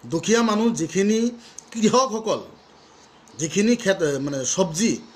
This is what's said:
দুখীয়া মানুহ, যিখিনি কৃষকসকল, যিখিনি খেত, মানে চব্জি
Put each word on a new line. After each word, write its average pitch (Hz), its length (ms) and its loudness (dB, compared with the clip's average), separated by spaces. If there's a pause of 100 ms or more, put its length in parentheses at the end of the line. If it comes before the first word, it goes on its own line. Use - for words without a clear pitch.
(120)
দুখীয়া 196 280 2 (100)
মানুহ, 214 160 2 (140)
যিখিনি 196 380 0 (540)
কৃষকসকল, 220 680 0 (1000)
যিখিনি 180 320 2 (100)
খেত, 190 180 0 (240)
মানে 143 140 -4 (160)
চব্জি 185 380 0 (240)